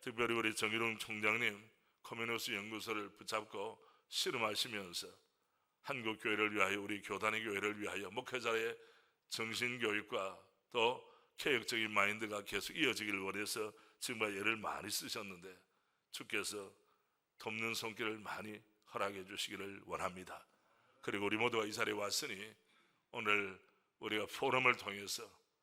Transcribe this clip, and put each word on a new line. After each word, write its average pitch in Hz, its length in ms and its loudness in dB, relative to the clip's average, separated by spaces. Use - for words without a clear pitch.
특별히 117 340 2
우리 110 200 4
정일웅 110 440 2
총장님 107 720 0
코미노스 117 500 -2
연구소를 104 580 -4
붙잡고 104 680 -4
씨름하시면서 107 1000 -2
한국 113 380 -2
교회를 107 340 4
위하여, 101 260 4
우리 101 220 -4
교단의 107 420 0
교회를 104 360 0
위하여 98 300 -4
목회자의 117 680 0
정신교육과 113 1120 -2
또 120 360 4
개혁적인 113 560 2
마인드가 104 520 4
계속 101 320 -2
이어지기를 107 440 4
원해서 101 520 -2
정말 110 360 0
애를 107 200 2
많이 101 340 -4
쓰셨는데 95 680 -6
주께서 101 640 -4
돕는 113 360 -2
손길을 110 440 -2
많이 104 420 -8
허락해 101 320 -2
주시기를 98 600 -6
원합니다. 90 600 -4
그리고 101 260 0
우리 104 100 2
모두가 113 280 4
이 107 80 -4
자리에 107 220 0
왔으니 104 580 -2
오늘 104 480 2
우리가 107 260 0
포럼을 127 500 4
통해서 101 540 -6